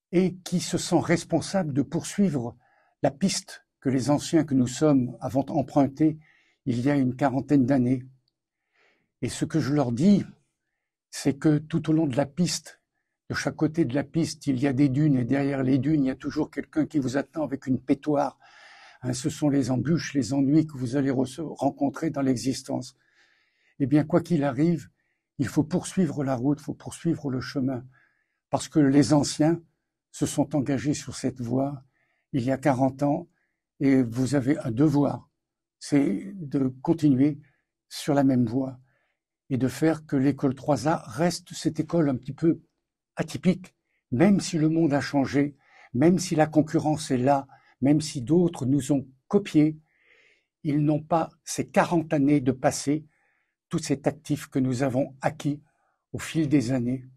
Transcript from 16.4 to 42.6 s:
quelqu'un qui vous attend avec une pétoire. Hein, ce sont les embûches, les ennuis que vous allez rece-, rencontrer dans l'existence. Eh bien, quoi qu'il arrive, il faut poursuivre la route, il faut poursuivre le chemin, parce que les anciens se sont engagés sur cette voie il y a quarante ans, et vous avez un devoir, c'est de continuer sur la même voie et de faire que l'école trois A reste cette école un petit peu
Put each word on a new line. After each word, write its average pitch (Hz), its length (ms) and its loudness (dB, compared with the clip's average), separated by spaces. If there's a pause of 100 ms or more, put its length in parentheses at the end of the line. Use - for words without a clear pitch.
quelqu'un 139 340 -4
qui 156 140 -2
vous 127 160 -2
attend 143 280 -4
avec 135 220 -6
une 131 140 0
pétoire. - 580 -2 (680)
Hein, 127 100 -4
ce 147 160 -4
sont - 180 -2
les 135 240 2
embûches, 131 420 -2
les 127 200 -2
ennuis 143 340 2
que 151 100 -14
vous 123 200 -4
allez 139 140 0
rece-, 131 280 -2 (160)
rencontrer 139 540 -2
dans 143 120 -6
l'existence. 127 760 -4 (840)
Eh 143 60 -2
bien, 147 180 4
quoi 165 160 0
qu'il 165 240 0
arrive, 143 460 0 (480)
il - 100 -2
faut - 160 0
poursuivre 156 640 -2
la 131 100 -2
route, 143 240 -2
il - 60 -20
faut 131 80 -8
poursuivre 147 580 -6
le 131 80 -4
chemin, 127 460 -6 (640)
parce - 180 -4
que - 120 0
les 139 340 6
anciens 151 480 2 (520)
se - 120 -4
sont - 320 -2
engagés 143 360 -2
sur - 220 -10
cette 127 240 -6
voie 131 440 -4 (500)
il 131 100 -2
y 131 80 -2
a 131 60 -2
quarante 135 440 0
ans, 143 280 -2 (500)
et 135 240 4
vous 120 320 -2
avez 139 240 0
un 123 120 -6
devoir, 135 580 2 (500)
c'est 196 560 0
de 139 320 -2 (140)
continuer 151 580 2 (480)
sur - 260 -4
la 139 120 4
même 123 200 4
voie 131 320 -4 (720)
et 135 80 -2
de 127 120 0
faire 156 360 0
que 147 120 -2
l'école 135 360 0
trois 131 360 -2
A 165 80 2
reste 170 560 -4
cette 156 260 -4
école 156 300 0
un 131 80 0
petit - 160 -12
peu 160 280 0 (540)